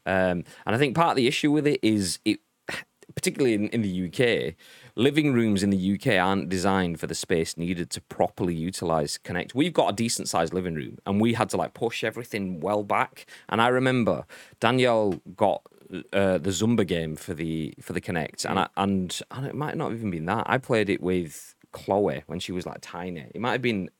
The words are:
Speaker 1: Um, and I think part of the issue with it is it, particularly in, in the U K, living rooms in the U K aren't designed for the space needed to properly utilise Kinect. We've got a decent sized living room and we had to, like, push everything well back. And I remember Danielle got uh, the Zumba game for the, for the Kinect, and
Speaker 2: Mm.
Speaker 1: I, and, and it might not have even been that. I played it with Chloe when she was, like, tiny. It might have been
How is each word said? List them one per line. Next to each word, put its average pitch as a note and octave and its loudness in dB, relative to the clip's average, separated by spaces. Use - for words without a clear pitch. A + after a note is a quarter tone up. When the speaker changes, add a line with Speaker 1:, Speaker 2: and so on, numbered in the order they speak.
Speaker 1:
Um, F2+ 2
and G#2 0
I A2+ 2
think C3+ 2
part E3 4
of G#2+ 0
the B2+ 4
issue D3 2
with D3 2
it D3 2
is G#2 2
it, G#2+ 0
particularly C3+ 0
in, G#2 0
in A2+ -2
the G#2 -2
U F2+ -2
K, D#2+ 0
living C#3+ 4
rooms A2 4
in G2+ 4
the G2 4
U F#2+ 0
K A2 2
aren't F2+ 2
designed F#2 0
for - -6
the - -6
space - 0
needed E2+ -4
to - -10
properly F2+ -4
utilise D#2+ -2
Kinect. - -8
We've D#3+ 0
got G#2+ 2
a - -6
decent A#2 -2
sized E2+ 0
living F#2 -2
room C#2+ -6
and G2+ 0
we A#2 4
had A2+ 0
to, G2 0
like, D#2+ -2
push - -4
everything G2+ -6
well G#2 0
back. G#2 -2
And G#2+ 2
I A#2 6
remember B2+ 2
Danielle A2+ 4
got G2 2
uh, F#2+ 4
the D#2+ 0
Zumba G#2+ 2
game E2 -2
for - -10
the, D#2+ -4
for - -10
the F2 -4
Kinect, E2+ -6
and F#2 -2
Speaker 2:
Mm. F#2 0
Speaker 1:
I, - 0
and, F#2+ -2
and C3 -8
it - -8
might D3 -6
not - -4
have A2+ -6
even A2 -4
been E2 -6
that. G#2 -2
I C3 2
played A2 0
it F2+ 0
with F2+ -4
Chloe F#2+ 0
when E2 -8
she - -8
was, F2+ -6
like, E2 -10
tiny. E2+ -12
It - -10
might A#2+ 0
have B2+ -2
been A2 -2